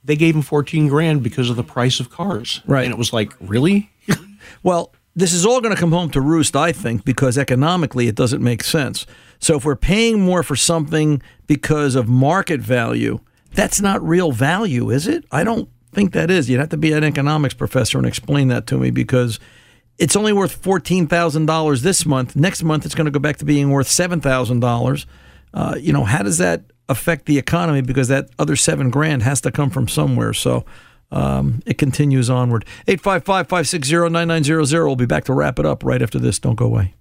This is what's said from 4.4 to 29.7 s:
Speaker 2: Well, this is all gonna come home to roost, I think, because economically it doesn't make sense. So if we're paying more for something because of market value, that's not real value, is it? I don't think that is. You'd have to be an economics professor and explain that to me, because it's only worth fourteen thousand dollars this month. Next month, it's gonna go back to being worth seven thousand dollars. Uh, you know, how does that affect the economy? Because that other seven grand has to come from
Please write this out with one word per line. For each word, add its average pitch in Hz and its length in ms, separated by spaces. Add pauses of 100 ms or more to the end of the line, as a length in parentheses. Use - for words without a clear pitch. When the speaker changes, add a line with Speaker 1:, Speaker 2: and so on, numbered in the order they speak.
Speaker 2:
Well, 175 280 (240)
this 175 180
is 180 120
all 247 160
gonna 220 140
come 170 160
home 170 200
to 135 100
roost, 151 340
I 160 160
think, 117 340
because 127 320
economically 135 680
it 110 80
doesn't 131 280
make 117 200
sense. 131 420 (320)
So 156 200
if 123 80
we're 143 100
paying 214 440
more 180 220
for 143 140
something 151 680 (240)
because 147 480
of 123 140
market 139 540
value, 117 580 (340)
that's 196 260
not 196 220
real 165 300
value, 131 580
is 143 180
it? 330 240
I 160 120
don't 226 260 (220)
think 196 220
that 170 180
is. 151 180
You'd 123 100
have 156 100
to 160 80
be 156 160
an 151 100
economics 147 500
professor 131 460
and 127 80
explain 139 400
that 123 200
to 131 100
me, 127 120
because 120 500 (600)
it's - 160
only 214 180
worth 190 200
fourteen 185 520
thousand 160 400
dollars 156 380
this 185 240
month. 131 280
Next 165 280
month, 156 240
it's - 80
gonna 151 160
go 143 80
back 147 180
to 147 80
being 143 240
worth 139 180
seven 175 320
thousand 127 420
dollars. 123 440 (480)
Uh, - 260
you 147 140
know, 139 120
how 120 180
does 170 160
that - 240 (240)
affect 156 380
the 147 120
economy? 160 440
Because 127 260
that 139 220 (100)
other 147 160
seven 143 340
grand 143 340
has 135 180
to 127 100
come 143 180
from 127 180